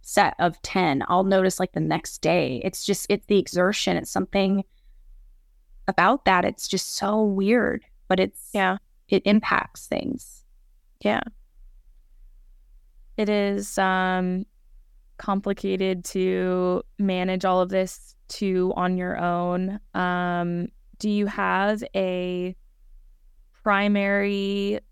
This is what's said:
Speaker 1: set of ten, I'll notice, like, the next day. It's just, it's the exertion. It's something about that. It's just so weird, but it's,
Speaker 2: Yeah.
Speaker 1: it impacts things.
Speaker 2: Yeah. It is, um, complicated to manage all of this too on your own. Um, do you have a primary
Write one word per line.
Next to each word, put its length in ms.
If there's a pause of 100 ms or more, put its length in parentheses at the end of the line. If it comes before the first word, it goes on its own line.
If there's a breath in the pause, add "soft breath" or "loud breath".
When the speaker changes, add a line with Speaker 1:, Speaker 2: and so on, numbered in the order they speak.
Speaker 1:
set 380
of 220
ten, 460
I'll 160
notice, 360
like, 120
the 80
next 420
day. 420
It's 220
just, 240
it's 160
the 140
exertion. 580
It's 140
something 520 (1200)
about 380
that. 200
It's 220
just 280
so 280
weird, 600 (240)
but 120
it's, 340
Speaker 2:
Yeah. 240 (320)
Speaker 1:
it 160
impacts 640
things. 580 (560)
Speaker 2:
Yeah. 220 (1900)
It 120
is, 480
um, 680 (720)
complicated 840
to 800 (160)
manage 460
all 160
of 80
this 460 (120)
too 480
on 220
your 200
own. 640 (140)
Um, 760 (320)
do 100
you 180
have 560 (120)
a 600 (1080)
primary 1160 (120)